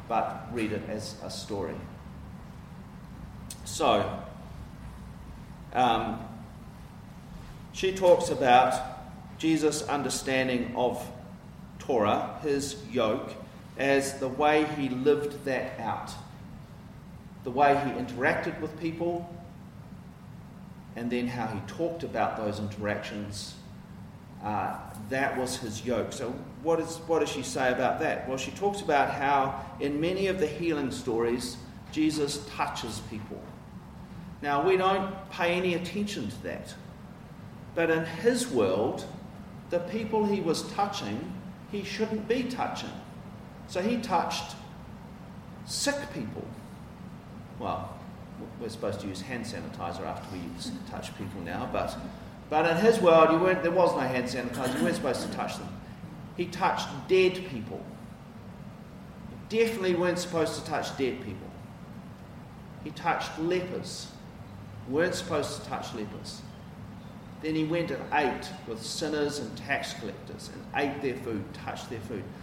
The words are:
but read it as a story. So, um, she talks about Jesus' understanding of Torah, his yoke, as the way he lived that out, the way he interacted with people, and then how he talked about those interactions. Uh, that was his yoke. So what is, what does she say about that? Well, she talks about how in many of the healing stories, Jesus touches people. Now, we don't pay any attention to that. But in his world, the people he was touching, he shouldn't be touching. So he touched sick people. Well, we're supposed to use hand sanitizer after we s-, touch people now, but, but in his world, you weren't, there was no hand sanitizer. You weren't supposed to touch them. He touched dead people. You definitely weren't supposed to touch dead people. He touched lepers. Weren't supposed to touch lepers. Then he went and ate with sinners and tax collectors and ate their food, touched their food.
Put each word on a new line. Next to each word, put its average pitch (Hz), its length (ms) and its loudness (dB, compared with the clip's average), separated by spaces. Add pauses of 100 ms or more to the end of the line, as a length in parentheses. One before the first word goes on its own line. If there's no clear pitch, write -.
but 113 440 0
read 107 200 0
it 104 160 -2
as 104 340 -6
a 92 80 -8
story. 92 460 -4 (1900)
So, 104 560 4 (1500)
um, 113 440 4 (1500)
she 190 200 2
talks 180 380 8
about 127 500 10 (580)
Jesus' 151 440 4
understanding 131 920 2
of 120 320 2 (720)
Torah, 113 640 4
his 139 340 2 (140)
yoke, 117 420 2 (440)
as 139 420 4
the 135 100 0
way 151 360 6 (120)
he 139 120 2
lived 143 560 4
that - 340 -2
out, - 320 -2 (1300)
the 127 60 -4
way 139 340 8
he 131 80 2
interacted 139 680 0
with - 200 -6
people, 170 520 -2 (1600)
and 120 140 -2
then 120 180 2
how 120 180 -2
he 104 200 -4
talked - 360 -2
about 107 340 0
those 104 220 0
interactions. 104 960 -4 (880)
Uh, 98 340 0 (320)
that 131 280 0
was 127 220 0
his 107 260 -6
yoke. 113 280 0
So 123 220 -4 (280)
what 165 180 4
is, - 160 -4 (100)
what 160 140 6
does 147 80 2
she - 140 -4
say 131 300 2
about 127 280 2
that? 143 280 0
Well, 131 100 -2
she - 140 -4
talks 196 280 0
about 147 300 6
how 143 540 2 (140)
in 143 220 0
many 185 260 2
of 185 140 2
the 151 60 4
healing 147 440 2
stories, 117 680 2 (360)
Jesus 151 520 2 (120)
touches 113 440 -2 (100)
people. 104 300 -8 (1040)
Now, 143 240 4
we 190 100 8
don't 190 380 4 (160)
pay 175 240 2
any 180 200 2
attention 180 540 -2
to - 160 -8
that. - 300 -6 (1000)
But 165 160 4
in 165 140 4
his 240 440 2
world, 110 560 4 (680)
the 175 100 2
people 214 460 2
he 202 140 4
was 160 220 2 (100)
touching, 160 600 -2 (400)
he 202 100 -2
shouldn't 214 460 -2
be 247 160 4
touching. - 480 -2 (760)
So 180 160 -2
he 233 140 4
touched - 580 0 (1120)
sick - 320 0 (180)
people. 113 320 -6 (1120)
Well, 98 340 -2 (680)
we're 117 80 -4
supposed 101 320 -2
to 101 80 -6
use 92 120 -6
hand 113 240 -4
sanitizer 87 600 -6
after - 260 -6
we 90 80 -6 (160)
s-, - 140 -6 (180)
touch - 300 -8
people 98 220 -6
now, 92 320 -4
but, - 260 0 (500)
but 165 220 6
in 165 60 4
his 214 240 8
world, 165 320 12
you 165 60 8
weren't, 185 260 6
there 170 80 4
was 180 220 8
no 147 80 2
hand 127 240 2
sanitizer. 127 520 0
You 117 60 4
weren't - 100 4
supposed - 340 0
to - 80 -4
touch - 220 -2
them. - 100 -8 (680)
He 175 100 0
touched - 400 2 (220)
dead 185 420 8
people. 107 340 -6 (1500)
You - 60 -12 (100)
definitely 196 480 4
weren't 175 240 4
supposed 160 340 2
to - 160 -6
touch - 260 -2
dead 123 280 2
people. - 240 -8 (1400)
He 156 60 -8
touched - 500 0
lepers. 180 720 -2 (760)
Weren't 170 280 4
supposed - 440 -2
to - 80 -10
touch 113 260 -4
lepers. 104 460 -8 (1040)
Then 156 120 0
he 156 100 4
went 170 260 2
and - 120 -2 (100)
ate - 360 2 (180)
with 110 160 -6
sinners 151 580 0
and 110 180 -6
tax - 360 -2
collectors - 600 -10
and - 100 -12 (120)
ate 139 260 0
their 123 140 0
food, 110 360 -4
touched - 380 -8
their 117 100 -6
food. - 240 -6 (180)